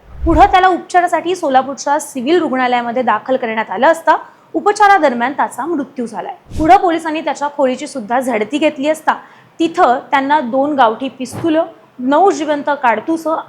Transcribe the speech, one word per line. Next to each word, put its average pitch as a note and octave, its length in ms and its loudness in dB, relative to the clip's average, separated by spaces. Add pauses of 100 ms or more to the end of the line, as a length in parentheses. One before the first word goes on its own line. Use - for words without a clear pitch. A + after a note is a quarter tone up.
(260)
पुढं E4 200 6
त्याला F#4 220 4
उपचारासाठी F4 680 0
सोलापूरच्या C#4 640 -2
सिव्हिल D4+ 400 -2
रुग्णालयामध्ये B3 640 -2
दाखल A#3 320 0
करण्यात A3 360 -4
आलं A3 160 2
असता D#4+ 280 2 (380)
उपचारादरम्यान D#4 800 2
त्याचा A#3+ 320 -4
मृत्यू C#4+ 400 -6
झालाय. G#3 300 -10 (220)
पुढं E4 200 6
पोलिसांनी E4 440 -2
त्याच्या C#4+ 260 -4 (100)
खोलीची C4 300 0
सुद्धा A#3 320 -4
झडती A#3 380 -2
घेतली D4+ 320 0
असता D#4 240 0 (460)
तिथं D#4+ 400 2 (120)
त्यांना C#4 280 2
दोन C4+ 360 -2
गावठी B3 340 2
पिस्तुलं, D#4 560 -2 (340)
नऊ D4 320 4
जिवंत D4 380 -4 (140)
काडतुसं D#4 540 0 (120)